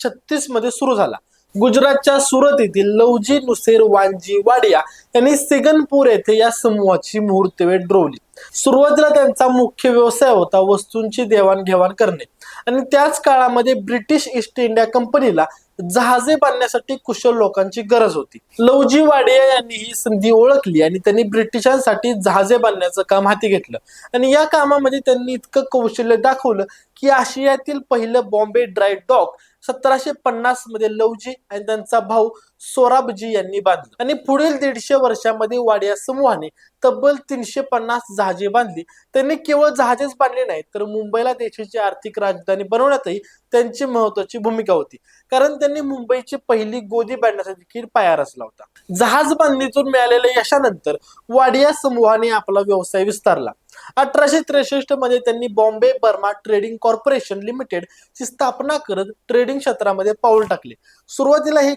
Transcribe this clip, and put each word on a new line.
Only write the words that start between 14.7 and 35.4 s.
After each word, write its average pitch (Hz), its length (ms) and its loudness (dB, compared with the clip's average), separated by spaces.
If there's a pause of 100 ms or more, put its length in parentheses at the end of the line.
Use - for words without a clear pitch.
कंपनीला 233 580 0 (380)
जहाजे 247 520 2
बांधण्यासाठी 262 600 -2 (100)
कुशल 240 280 0
लोकांची 202 480 -2
गरज 214 340 2
होती. 135 220 -8 (220)
लवजी 262 420 4
वाडिया 269 440 4
यांनी 240 300 0
ही 220 200 -14
संधी 220 360 0
ओळखली 226 500 4
आणि 170 180 0
त्यांनी 208 240 0
ब्रिटिशांसाठी 226 960 0
जहाजे 196 360 2
बांधण्याचं 196 520 -2
काम 196 180 2
हाती 208 200 0
घेतलं 180 300 -2 (360)
आणि 254 180 0
या 294 140 4
कामामध्ये 285 540 0
त्यांनी 254 340 -2
इतकं 262 380 -4
कौशल्य 226 440 0
दाखवलं 233 500 0 (320)
की 277 120 0
आशियातील 269 680 0 (100)
पहिलं 233 400 0
बॉम्बे 208 360 0
ड्राय 196 280 0 (140)
डॉक 214 280 2 (280)
सतराशे 262 480 -2 (140)
पन्नास 247 420 -2
मध्ये 220 240 -4
लवजी 226 420 -4 (160)
आणि 208 160 -12
त्यांचा 220 340 -2
भाऊ 220 300 0 (340)
सोराबजी 240 720 -2
यांनी 196 260 -4
बांधलं 185 440 -2
आणि 277 100 -4 (140)
पुढील 285 320 0
दीडशे 269 360 -2
वर्षामध्ये 226 600 -2